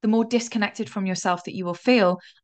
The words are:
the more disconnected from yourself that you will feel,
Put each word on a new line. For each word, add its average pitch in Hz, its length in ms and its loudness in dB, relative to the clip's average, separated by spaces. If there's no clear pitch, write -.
the 214 80 0
more 226 160 4
disconnected 226 640 -4
from 196 160 -6
yourself 180 400 -2
that - 100 -12
you 185 120 -6
will 175 80 -4
feel, 185 440 4